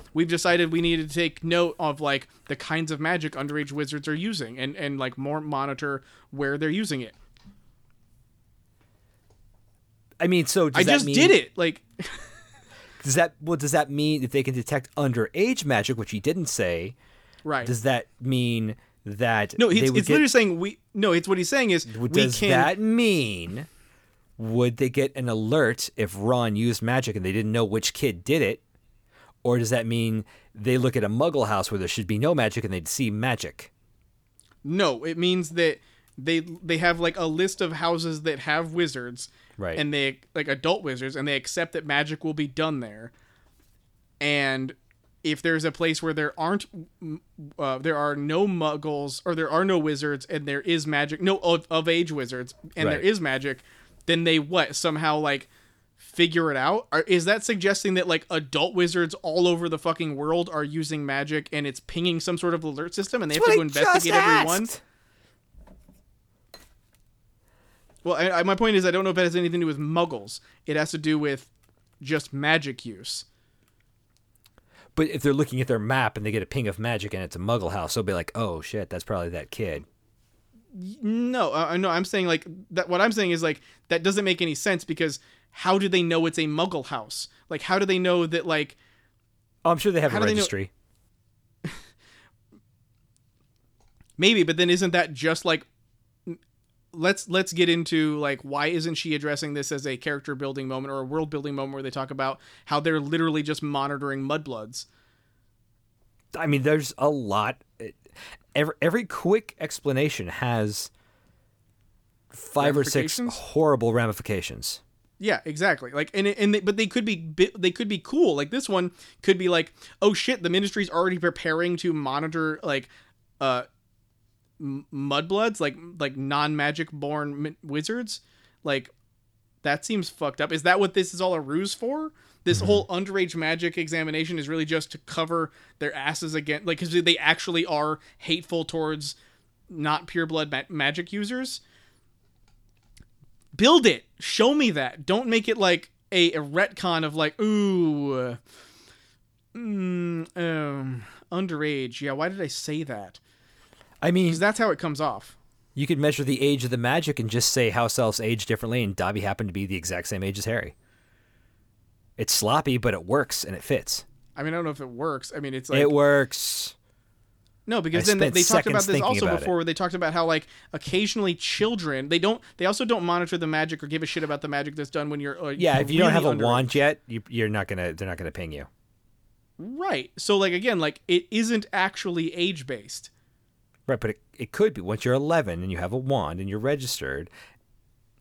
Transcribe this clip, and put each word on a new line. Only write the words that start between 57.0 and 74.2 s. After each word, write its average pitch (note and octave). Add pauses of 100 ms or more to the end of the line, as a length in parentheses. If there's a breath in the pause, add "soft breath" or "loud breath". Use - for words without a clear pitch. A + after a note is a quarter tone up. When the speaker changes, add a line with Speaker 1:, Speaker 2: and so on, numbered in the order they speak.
Speaker 1:
is F3
that G#3
suggesting G3
that, F3+
like, E3
adult D#3+
wizards F3
all F3
over E3+
the D#3+
fucking D#3+
world E3
are D3+
using D3+
magic D3
and D3
it's C3
pinging E3+
some F3
sort F3
of D#3+
alert D#3
system G#3
and D#3
they -
Speaker 2:
That's A#4
Speaker 1:
have A4
to -
Speaker 2:
what D#3
Speaker 1:
go -
Speaker 2:
I -
just F4+
Speaker 1:
investigate F#4+
everyone? D4
Speaker 2:
asked. - (3250 soft breath)
Speaker 1:
Well, E3+
I, F3 (100)
I, F3
my F#3+
point A3
is, F#3
I F3+
don't F#3
know F#3+
if F3
it F#3
has E3+
anything F3
to -
do E3
with C#3+
muggles. D3+ (260 soft breath)
It D3+
has D3+
to E3
do D#3
with C#3+ (520)
just D3
magic C#3+
use. G#2+ (1700 soft breath)